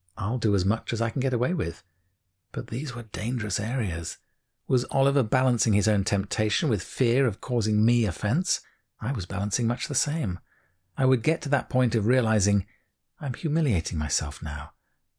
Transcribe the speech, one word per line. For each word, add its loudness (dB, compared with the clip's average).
"I'll -2
do 2
as 2
much 0
as -2
I 0
can -2
get 0
away 0
with." -4
But -8
these -6
were -8
dangerous -4
areas. -4
Was 0
Oliver 2
balancing 2
his 2
own 2
temptation 0
with 0
fear 0
of -4
causing 2
me 4
offence? 0
I -2
was -4
balancing -2
much -2
the -4
same. -2
I 2
would 4
get 0
to -6
that 0
point 2
of 2
realising, 4
"I'm -4
humiliating 0
myself -4
now," -8